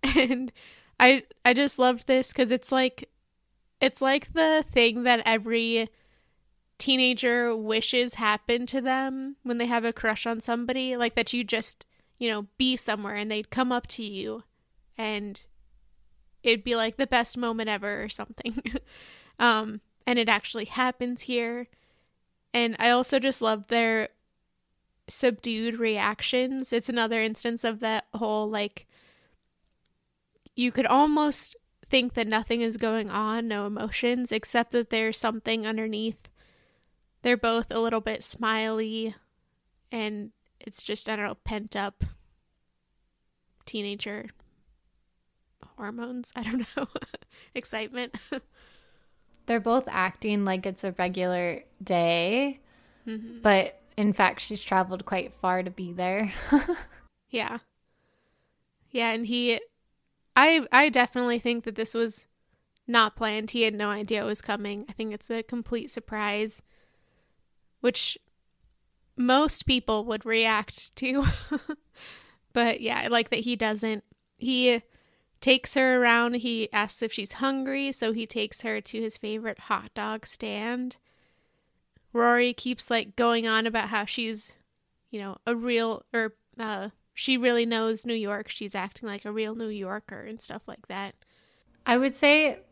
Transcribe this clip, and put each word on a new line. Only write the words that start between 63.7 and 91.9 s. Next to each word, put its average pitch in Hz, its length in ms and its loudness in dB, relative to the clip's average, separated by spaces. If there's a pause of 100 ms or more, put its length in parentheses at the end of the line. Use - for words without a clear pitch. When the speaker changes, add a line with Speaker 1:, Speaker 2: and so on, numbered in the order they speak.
Speaker 1:
no 208 160 -2
idea 208 320 -2
it 196 60 -2
was 214 120 -2
coming. 202 480 -6
I 202 60 -14
think 220 220 -6
it's - 160 -10
a 226 100 -4
complete 233 480 -6
surprise, 214 720 -4 (1200)
which - 380 0 (1000)
most 262 480 2
people 226 400 0
would 214 200 -4
react 226 720 0
to. 269 280 0 (240)
<laughs> - 1040 -12
But 233 280 0
yeah, 233 220 -2
I - 40 -2
like 233 240 2
that 226 140 0
he 240 100 -2
doesn't. 214 480 -2 (340)
He 247 460 2 (580)
takes 262 320 4
her 254 260 4
around. 240 360 4
He 233 360 -2
asks 214 300 -2
if 226 100 -4
she's 196 220 -8
hungry, 269 580 -2
so 226 220 -2
he 226 140 -4
takes 214 340 -6
her 220 180 -4
to 220 220 -8
his 220 160 -6
favorite 220 440 -8
hot - 340 -4
dog 214 320 -8
stand. 233 720 -6 (1160)
Rory 240 400 4
keeps, - 380 -4
like, 214 240 -2
going 233 320 2
on 220 180 2
about 220 240 -2
how 208 160 -2
she's, 226 480 -6 (560)
you 214 100 -10
know, 196 180 -12 (100)
a 240 80 0
real, 226 480 0 (100)
or, 220 220 -2 (240)
uh, 208 300 -6 (260)
she 262 220 2
really 240 280 4
knows 226 400 0
New 240 80 -2
York. 208 360 -4
She's 202 260 -10
acting 196 340 -8
like 202 160 -10
a 208 60 -8
real 220 240 -4
New 226 140 -6
Yorker 190 520 -10
and 220 180 -14
stuff - 280 -12
like - 220 -18
that. 196 260 -10 (720)
Speaker 2:
I 247 100 4